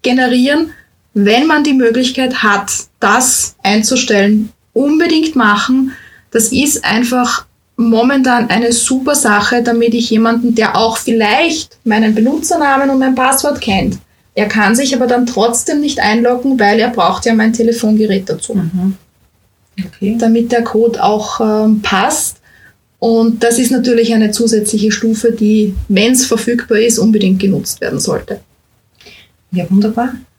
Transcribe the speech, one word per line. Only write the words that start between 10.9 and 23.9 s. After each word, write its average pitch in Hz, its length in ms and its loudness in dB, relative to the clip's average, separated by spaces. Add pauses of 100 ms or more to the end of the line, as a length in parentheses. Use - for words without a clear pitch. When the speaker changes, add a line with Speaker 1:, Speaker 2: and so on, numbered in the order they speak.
Speaker 1:
vielleicht 233 840 -2
meinen 214 300 2
Benutzernamen 277 760 0
und 262 80 2
mein 262 160 2
Passwort 269 440 0
kennt. 190 380 -2 (380)
Er 208 120 0
kann 214 280 2
sich 269 200 0
aber 240 120 0
dann 247 180 2
trotzdem 240 560 -2
nicht - 180 -4
einloggen, 240 600 0
weil 214 200 2
er 220 100 0
braucht 190 360 -2
ja 233 80 2
mein 226 200 2
Telefongerät 214 760 0
dazu. 220 240 -8
Speaker 2:
Mhm. 185 420 -2 (880)
Okay. 208 360 -4
Speaker 1:
Damit 233 320 2
der 233 120 2
Code 226 400 0
auch, 214 360 -2
ähm, 214 420 2
passt. 202 560 -2 (640)
Und 226 440 2
das 233 140 2
ist 254 140 0
natürlich 233 420 0